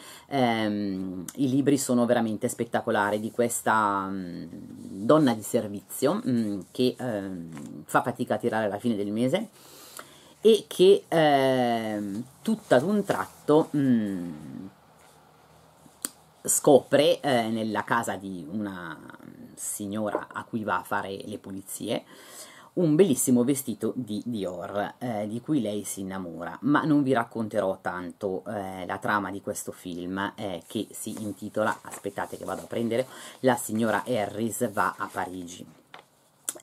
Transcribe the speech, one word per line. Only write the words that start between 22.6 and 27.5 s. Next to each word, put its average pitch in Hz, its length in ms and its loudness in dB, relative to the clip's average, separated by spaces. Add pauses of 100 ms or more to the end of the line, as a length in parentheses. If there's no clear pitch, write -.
un 160 220 4
bellissimo 135 480 6
vestito 120 520 -2
di 107 280 -6
Dior, 98 760 -4
eh, 107 280 -4
di 117 140 -6
cui 151 200 0
lei 104 220 -4
si - 180 -8
innamora, 85 600 -8
ma 143 220 4
non 147 180 4
vi 131 100 2
racconterò 110 720 0